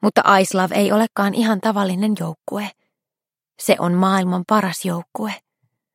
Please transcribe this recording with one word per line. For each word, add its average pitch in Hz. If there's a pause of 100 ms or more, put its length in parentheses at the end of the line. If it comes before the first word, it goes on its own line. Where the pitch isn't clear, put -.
mutta 214
Aislav 190
ei 202
olekaan 202
ihan 220
tavallinen 202
joukkue. 190 (880)
Se -
on 175
maailman 185
paras 196
joukkue. - (540)